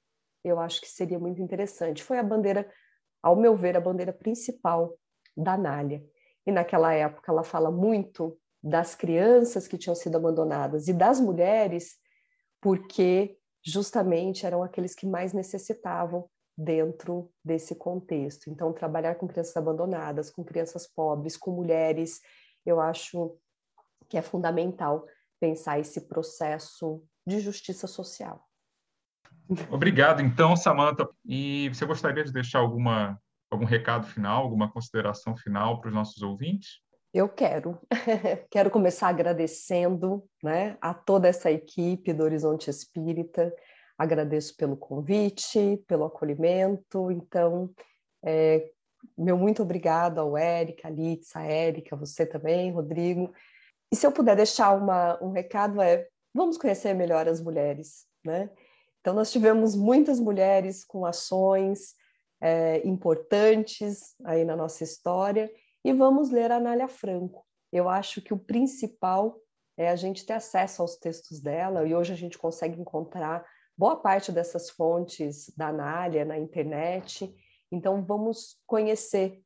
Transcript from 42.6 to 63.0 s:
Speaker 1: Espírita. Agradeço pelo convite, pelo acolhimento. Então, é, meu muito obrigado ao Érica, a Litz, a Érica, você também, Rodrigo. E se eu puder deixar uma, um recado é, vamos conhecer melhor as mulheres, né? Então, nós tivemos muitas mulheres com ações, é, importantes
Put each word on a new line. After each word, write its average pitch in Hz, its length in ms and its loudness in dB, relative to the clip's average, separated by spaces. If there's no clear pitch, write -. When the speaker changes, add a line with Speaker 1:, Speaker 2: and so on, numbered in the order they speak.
Speaker 1:
Espírita. 165 840 -4
Agradeço 151 580 -2
pelo 139 200 -2
convite, 202 1120 -2
pelo 156 180 0
acolhimento. 180 1080 0
Então, 175 600 -2
é, 160 460 2
meu 180 180 2
muito 208 260 2
obrigado 170 560 0
ao 151 200 0
Érica, 165 500 -2
a - 20 -10
Litz, 160 460 -6
a 160 60 -8
Érica, 156 520 -2
você 147 300 -4
também, 165 480 -2
Rodrigo. 170 600 -2
E 226 40 2
se - 100 4
eu 285 60 6
puder 240 220 6
deixar 208 380 4
uma, 185 500 2
um 190 100 -4
recado 202 500 -2
é, 175 260 4
vamos 330 220 0
conhecer 208 380 0
melhor 170 340 2
as 165 140 0
mulheres, 151 640 -4
né? 175 240 -4
Então, 185 120 0
nós 214 180 0
tivemos 220 420 6
muitas 254 460 6
mulheres 190 640 2
com 190 200 -8
ações, 190 920 0
é, 165 460 2
importantes 208 1300 2